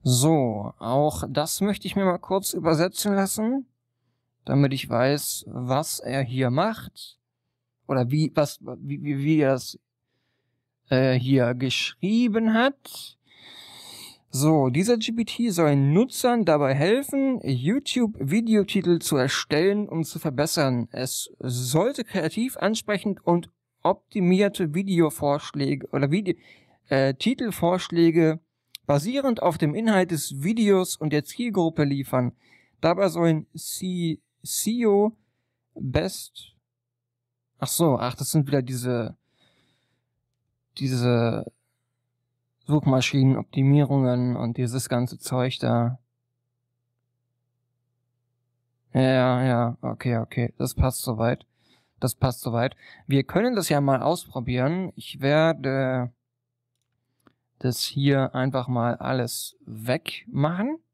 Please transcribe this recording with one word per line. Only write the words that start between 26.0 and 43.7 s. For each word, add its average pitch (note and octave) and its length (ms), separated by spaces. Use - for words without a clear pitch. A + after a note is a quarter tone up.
Vide-, F#3 260
äh, C3+ 260
Titelvorschläge E3+ 1200
basierend A#3 560
auf E3 160
dem D3 160
Inhalt G3 380
des C#3 300
Videos G3 540
und D3+ 160
der D3+ 120
Zielgruppe F#3 600
liefern. C3+ 480
Dabei F3 280
sollen E3 460
C-, E3+ 680
seo, G#3+ 760
Best, - 800
ach B2+ 100
so, C3 300
ach, A#2+ 160
das - 160
sind D3 160
wieder C#3 160
diese, B2 540
diese A#2+ 720
Suchmaschinenoptimierungen C3+ 1700